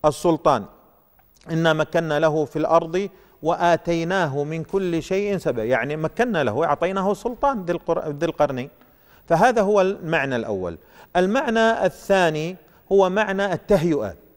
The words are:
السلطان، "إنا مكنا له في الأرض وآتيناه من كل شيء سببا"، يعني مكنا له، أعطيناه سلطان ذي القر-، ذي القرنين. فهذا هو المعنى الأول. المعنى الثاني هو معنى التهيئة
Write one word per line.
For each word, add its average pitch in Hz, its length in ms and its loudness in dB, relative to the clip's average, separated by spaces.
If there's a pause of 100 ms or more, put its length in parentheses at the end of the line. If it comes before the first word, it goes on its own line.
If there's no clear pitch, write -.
السلطان، 151 600 2 (840)
"إنا 165 220 2
مكنا 156 460 -2
له 156 260 0
في - 100 -16
الأرض 175 540 0 (340)
وآتيناه 165 1000 0
من 156 200 -6
كل 175 400 -2
شيء 202 340 -2
سببا"، 120 260 -2
يعني 127 320 0
مكنا 160 480 -2
له، 123 220 0
أعطيناه 190 480 0
سلطان 240 520 -2
ذي 170 80 -2
القر-، 165 360 -4
ذي 147 160 -4
القرنين. 139 440 -2 (580)
فهذا 220 340 4
هو 202 200 4
المعنى 160 540 0
الأول. 95 420 -4 (380)
المعنى 226 680 2
الثاني 175 720 0 (360)
هو 190 180 6
معنى 196 440 0
التهيئة 147 600 0 (240)